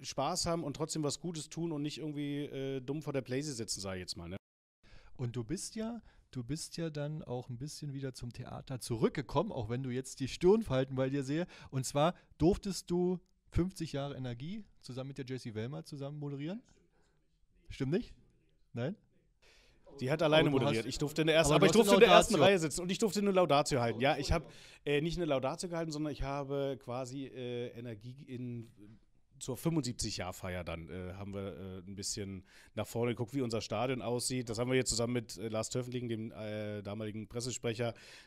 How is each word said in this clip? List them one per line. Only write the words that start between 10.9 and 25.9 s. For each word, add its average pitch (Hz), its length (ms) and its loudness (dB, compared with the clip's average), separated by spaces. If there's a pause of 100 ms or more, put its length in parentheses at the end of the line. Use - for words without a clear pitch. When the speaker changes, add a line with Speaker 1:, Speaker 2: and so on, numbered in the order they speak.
Speaker 2:
bei 131 160 2
dir 139 140 0
sehe. 156 240 -2 (220)
Und 131 160 -2
zwar 151 280 2 (220)
durftest 190 520 2
du 180 300 2 (320)
fünfzig 170 440 0
Jahre 139 200 -4
Energie 131 480 -8 (180)
zusammen 131 280 -10
mit 135 100 -12
der 139 80 -6
Jessie 123 300 -8
Wellmer 139 280 -6
zusammen 143 360 -10
moderieren? 147 420 -6 (1040)
Stimmt 135 240 -4
nicht? 233 220 -2 (600)
Nein? 131 200 -4 (1000)
Speaker 1:
Sie 123 120 -4
hat 156 140 2
alleine 151 260 8
Speaker 2:
Aber 139 100 4
du 120 60 4
Speaker 1:
moderiert. 113 200 2
Speaker 2:
hast, 113 40 -8
Speaker 1:
Ich 135 100 -4
durfte 151 240 0
in 156 40 2
der 160 80 6
ersten, 160 180 8
Speaker 2:
aber 160 40 10
Speaker 1:
aber 175 100 8
Speaker 2:
du 170 60 8
Speaker 1:
ich 214 80 8
Speaker 2:
hast 208 80 6
Speaker 1:
durfte 202 80 8
Speaker 2:
eine 196 80 10
Speaker 1:
in 220 40 12
der 175 80 12
ersten 160 180 8
Speaker 2:
Laudatio. 165 120 8
Speaker 1:
Reihe 196 140 8
sitzen 156 220 0
und 180 100 0
ich 185 60 -2
durfte 202 200 2
eine 202 140 4
Laudatio 147 480 6
halten. 113 200 0
Ja, 135 160 4
ich 139 140 0
hab, 160 180 0 (360)
äh, 143 160 2
nicht 165 160 -2
eine 175 80 -2
Laudatio 147 440 0
gehalten, 165 220 -4